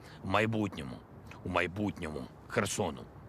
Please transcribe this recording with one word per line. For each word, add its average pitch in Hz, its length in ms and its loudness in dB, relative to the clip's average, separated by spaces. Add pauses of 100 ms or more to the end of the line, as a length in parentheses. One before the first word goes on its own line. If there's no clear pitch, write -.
(240)
в 101 60 -4
майбутньому. 104 680 4 (480)
У 98 60 -4
майбутньому 87 720 2 (240)
Херсону, 95 540 2 (280)